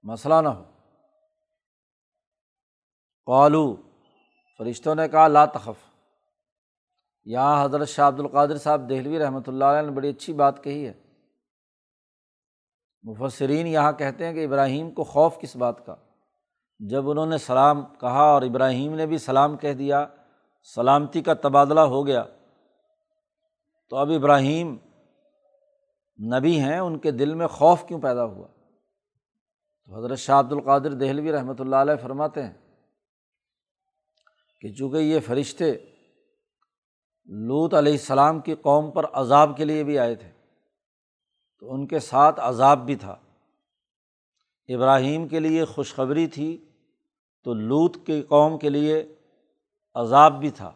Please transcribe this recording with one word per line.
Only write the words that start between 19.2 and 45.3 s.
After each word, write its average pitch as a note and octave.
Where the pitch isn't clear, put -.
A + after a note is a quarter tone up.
سلام C#3
کہہ C#3+
دیا، C#3
سلامتی C#3
کا D#3+
تبادلہ C#3+
ہو C3+
گیا، C3
تو B2+
اب C#3+
ابراہیم D3
نبی C3
ہیں، D3
ان E3+
کے D3+
دل C#3+
میں E3
خوف E3
کیوں E3+
پیدا B2
ہوا؟ F#2+
تو -
حضرت A#2+
شاہ C#3
عبد C3
القادر C#3
دہلوی C#3
رحمۃ C3
اللہ C3+
علیہ D3
فرماتے C#3+
ہیں A2
کہ G#2+
چونکہ C3
یہ D#3
فرشتے C3
لوط C3
علیہ D3
السلام C#3+
کی D#3
قوم D3
پر D#3
عذاب C#3
کے D#3
لیے D3+
بھی C#3+
آئے A#2+
تھے، G2+
تو A#2+
ان C3+
کے D#3+
ساتھ D3+
عذاب B2+
بھی C3+
تھا۔ G2
ابراہیم C3+
کے D#3